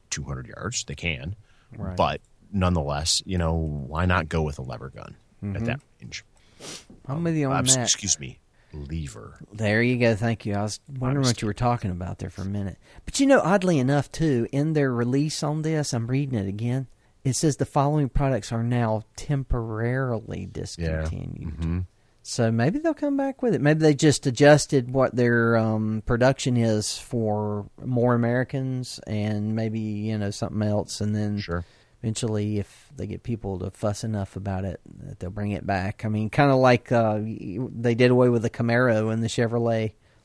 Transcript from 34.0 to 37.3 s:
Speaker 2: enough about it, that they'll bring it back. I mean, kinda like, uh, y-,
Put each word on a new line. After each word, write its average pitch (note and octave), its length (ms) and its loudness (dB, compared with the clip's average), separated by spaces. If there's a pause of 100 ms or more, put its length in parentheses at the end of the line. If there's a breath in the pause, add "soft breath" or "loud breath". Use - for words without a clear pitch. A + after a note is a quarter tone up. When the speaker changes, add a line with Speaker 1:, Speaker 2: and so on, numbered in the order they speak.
Speaker 2:
enough G#2+ 320 -4
about F#2+ 280 -6
it, F#2 160 -6 (240)
that F#2 160 -14
they'll F2 120 -8
bring G#2 200 -4
it G2+ 140 -6
back. F#2+ 400 -2
I A2 40 -2
mean, G#2+ 200 0
kinda C#3+ 260 4
like, B2+ 360 4
uh, A2+ 280 4
y-, G#2+ 380 -6 (180)